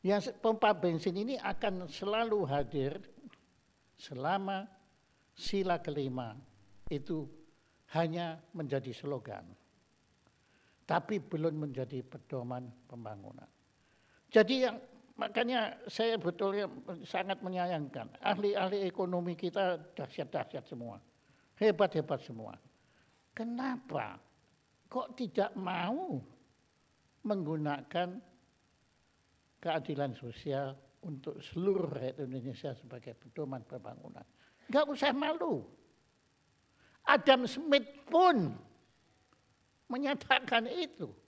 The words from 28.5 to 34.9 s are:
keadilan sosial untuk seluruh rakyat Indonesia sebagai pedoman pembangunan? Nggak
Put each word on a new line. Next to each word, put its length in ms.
keadilan 540
sosial 580
untuk 320
seluruh 540
rakyat 260
Indonesia 560
sebagai 400
pedoman 480
pembangunan? 640
Nggak 240